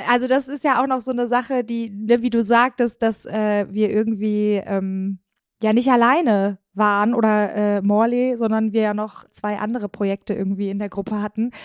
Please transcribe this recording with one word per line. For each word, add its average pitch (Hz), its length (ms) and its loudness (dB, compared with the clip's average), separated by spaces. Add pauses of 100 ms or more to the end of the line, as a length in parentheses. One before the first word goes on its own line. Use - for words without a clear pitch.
(100)
Also 247 160 2
das 269 220 0
ist 277 160 -8
ja 262 180 2
auch 269 60 2
noch 262 140 0
so 262 100 -6
eine 240 160 -2
Sache, 247 360 -2
die, 233 260 -6
ne, 220 320 0
wie 240 80 0
du 233 120 2
sagtest, 240 600 2
dass, 226 240 -2
äh, 208 440 0
wir 208 200 0
irgendwie, 208 720 0
ähm, 190 540 -4 (440)
ja 214 100 2
nicht 240 200 4
alleine 233 680 2 (160)
waren 208 400 2
oder, 214 400 2
äh, 208 280 0
Morley, 240 540 2
sondern 220 360 0
wir 220 80 0
ja 214 140 0
noch 214 360 -8
zwei 208 280 -6
andere 214 300 -4
Projekte 196 460 -4
irgendwie 196 360 -2
in 196 100 -4
der 202 80 -4
Gruppe 202 340 -6
hatten, 214 280 -4 (140)